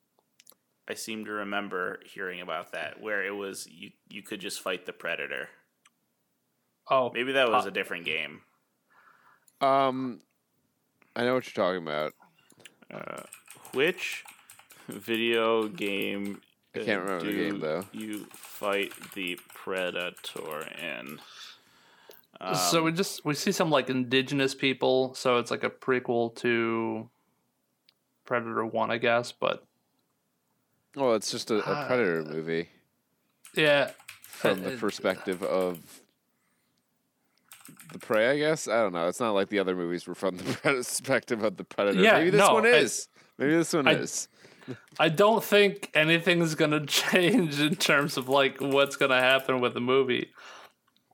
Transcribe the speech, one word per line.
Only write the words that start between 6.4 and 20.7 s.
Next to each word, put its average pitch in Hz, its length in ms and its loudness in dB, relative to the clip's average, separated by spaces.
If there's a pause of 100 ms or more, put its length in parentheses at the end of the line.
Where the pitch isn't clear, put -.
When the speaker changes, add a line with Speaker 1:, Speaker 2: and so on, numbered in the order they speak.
Speaker 2:
Oh, 131 240 2
Speaker 1:
Maybe 123 180 -2
that 131 160 4
was 107 160 2
Speaker 2:
uh, 98 40 -6
Speaker 1:
a - 20 -6
different 92 340 -6
game. 78 360 -6 (1200)
Speaker 3:
Um, 131 600 2 (920)
I 117 100 -2
know 127 100 2
what 127 120 -2
you're - 180 -2
talking 90 180 0
about. 76 300 -4 (800)
Speaker 1:
Uh, - 300 -12 (500)
which 160 520 -2 (640)
video 113 800 0
game, 101 720 -6 (340)
Speaker 3:
I 113 60 -6
can't 104 220 -2
Speaker 1:
uh, - 20 -
Speaker 3:
remember 95 220 -4
the 104 60 -2
Speaker 1:
do 87 180 -2
Speaker 3:
game, - 100 -6
though. 78 320 -4
Speaker 1:
you 107 400 -10
fight 101 600 -4 (220)
the 90 240 -8 (160)
Predator 90 1120 -8 (160)